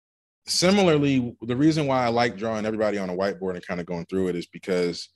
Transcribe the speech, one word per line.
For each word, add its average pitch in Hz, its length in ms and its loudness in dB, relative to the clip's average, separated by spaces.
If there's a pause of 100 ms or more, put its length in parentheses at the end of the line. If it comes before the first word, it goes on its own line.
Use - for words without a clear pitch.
(460)
Similarly, 147 1000 2
the 120 120 -2
reason 151 300 2
why 131 180 0
I 120 60 0
like 117 280 0
drawing 110 280 -4
everybody 107 320 0
on 95 120 -4
a 90 60 -4
whiteboard 95 380 -2
and 90 120 -12
kinda 90 180 -6
going 85 240 -8
through 95 220 -2
it 87 60 -2
is 87 120 -6
because 87 680 -4